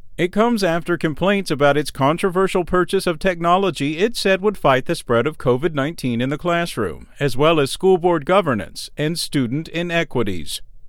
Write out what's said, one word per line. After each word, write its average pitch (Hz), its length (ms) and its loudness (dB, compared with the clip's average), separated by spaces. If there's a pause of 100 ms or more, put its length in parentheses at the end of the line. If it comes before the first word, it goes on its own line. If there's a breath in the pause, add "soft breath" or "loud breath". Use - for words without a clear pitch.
(200)
It 180 120 0
comes 220 320 2
after 165 360 0
complaints 180 500 0
about 143 260 4
its 147 140 -2
controversial 180 720 0
purchase 185 440 0
of 170 100 0
technology 170 800 0
it 226 180 0
said 190 280 0
would 208 120 0
fight 135 300 2
the 170 80 -2
spread 120 320 0
of 151 140 -6
covid 135 340 0
nineteen 135 480 -2
in 131 80 -2
the 147 80 -4
classroom, 170 720 -4 (120)
as 143 160 0
well 156 240 4
as 139 120 0
school 185 260 4
board 165 300 0
governance 160 720 0
and 160 200 -2
student 135 520 -2
inequities. 160 920 -2 (280)